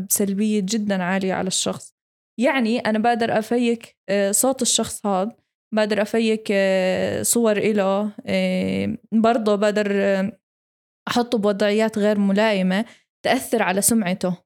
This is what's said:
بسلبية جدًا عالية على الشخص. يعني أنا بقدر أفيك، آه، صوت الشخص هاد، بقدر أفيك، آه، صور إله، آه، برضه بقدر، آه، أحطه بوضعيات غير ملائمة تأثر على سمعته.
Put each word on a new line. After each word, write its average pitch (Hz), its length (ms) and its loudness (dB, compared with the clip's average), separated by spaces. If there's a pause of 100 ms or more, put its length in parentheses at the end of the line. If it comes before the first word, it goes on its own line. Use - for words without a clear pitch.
بسلبية 208 560 0
جدًا 202 380 -2
عالية 190 320 -2
على 180 140 -2
الشخص. - 460 -6 (460)
يعني 247 380 0
أنا 220 200 -2
بقدر 226 400 0
أفيك، 233 580 -2 (120)
آه، 196 240 0
صوت 262 300 0
الشخص - 440 -2
هاد، 202 260 -2 (420)
بقدر 214 280 0
أفيك، 220 480 0
آه، 190 720 0
صور 214 340 2
إله، 202 560 0 (140)
آه، 190 720 -2 (140)
برضه 220 440 2
بقدر، 208 360 0
آه، 196 480 0 (680)
أحطه 240 300 0
بوضعيات 208 600 0
غير 208 200 2
ملائمة 196 680 2 (400)
تأثر 247 380 0
على 185 200 0
سمعته. 185 640 0